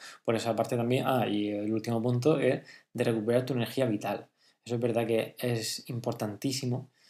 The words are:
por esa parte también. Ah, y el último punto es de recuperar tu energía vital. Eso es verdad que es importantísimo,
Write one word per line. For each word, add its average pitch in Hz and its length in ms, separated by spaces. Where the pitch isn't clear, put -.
por 117 120
esa 113 200
parte 117 220
también. 123 300
Ah, 123 200
y 104 220
el 104 240
último 113 280
punto 123 380
es 131 240
de 120 100
recuperar 117 420
tu 143 80
energía 123 320
vital. 104 420
Eso 120 100
es 117 60
verdad 117 240
que 110 340
es 120 500
importantísimo, 123 1000